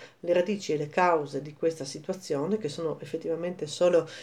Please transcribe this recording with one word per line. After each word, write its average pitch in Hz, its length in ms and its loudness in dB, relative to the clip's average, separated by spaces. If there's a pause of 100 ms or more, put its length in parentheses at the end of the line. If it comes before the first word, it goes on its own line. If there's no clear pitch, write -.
(200)
le 175 140 2
radici 180 400 2
e 147 40 2
le 147 120 -2
cause 156 520 2
di 147 120 -12
questa 160 320 -2
situazione, 165 720 -2
che 214 120 -2
sono 151 300 -4
effettivamente 165 680 -4
solo 165 420 4 (160)